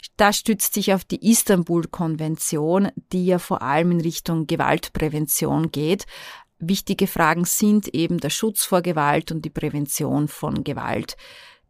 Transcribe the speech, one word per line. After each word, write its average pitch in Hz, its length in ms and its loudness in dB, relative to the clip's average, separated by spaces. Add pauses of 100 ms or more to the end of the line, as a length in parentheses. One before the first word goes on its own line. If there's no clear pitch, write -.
(180)
Das 208 180 4
stützt - 380 -2
sich 196 200 2
auf 190 120 0
die 185 260 2
Istanbul-Konvention, 165 1600 0 (220)
die 180 140 0
ja 180 120 4
vor - 220 -4
allem 160 300 2
in 170 100 4
Richtung 160 440 -2
Gewaltprävention 151 1300 0
geht. 165 340 -2 (560)
Wichtige 190 460 0
Fragen 170 380 2
sind 208 420 2
eben 165 300 0
der 156 120 -4
Schutz - 360 -2
vor 180 160 2
Gewalt 156 500 0
und 156 140 -4
die 151 40 -8
Prävention 147 800 -2
von 139 380 -4
Gewalt. - 500 -4 (540)